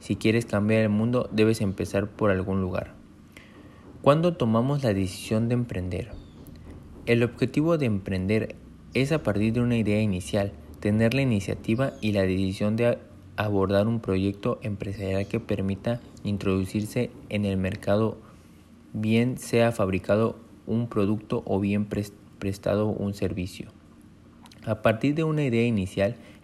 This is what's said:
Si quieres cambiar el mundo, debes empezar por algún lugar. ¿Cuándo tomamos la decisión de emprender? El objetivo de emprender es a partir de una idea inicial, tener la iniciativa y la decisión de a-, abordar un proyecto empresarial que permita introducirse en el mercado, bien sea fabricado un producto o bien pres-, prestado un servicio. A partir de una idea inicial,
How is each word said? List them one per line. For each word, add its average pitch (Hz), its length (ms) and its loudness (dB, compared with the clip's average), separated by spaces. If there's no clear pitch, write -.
Si 104 160 -4
quieres 110 280 2
cambiar 107 380 2
el 107 80 2
mundo, 113 420 2
debes 110 300 4
empezar 101 480 -2
por 107 200 0
algún 95 300 0
lugar. 92 320 -4
¿Cuándo 165 320 6
tomamos 127 500 2
la 110 80 2
decisión 98 560 -2
de 123 60 0
emprender? 92 560 -4
El 120 160 4
objetivo 147 560 2
de 143 80 0
emprender 98 680 0
es 135 200 0
a 151 100 0
partir 107 300 2
de 120 80 0
una 120 160 2
idea 104 260 2
inicial, 101 500 -2
tener 113 340 2
la 139 80 2
iniciativa 113 800 0
y 107 120 0
la 101 100 4
decisión 95 540 0
de 120 100 2
a-, 120 120 2
abordar 101 500 2
un 117 140 0
proyecto 98 600 -2
empresarial 101 680 -4
que 117 100 -2
permita 98 600 -4
introducirse 101 840 -2
en 104 160 -2
el 98 140 0
mercado, 101 600 0
bien 113 460 2
sea 117 320 2
fabricado 101 640 0
un 117 220 -2
producto 107 580 0
o 98 140 0
bien 104 280 0
pres-, 104 240 -4
prestado 101 500 0
un 101 260 -2
servicio. - 560 -6
A 110 180 -2
partir 120 320 2
de 160 80 0
una 156 220 0
idea 117 200 2
inicial, 101 520 0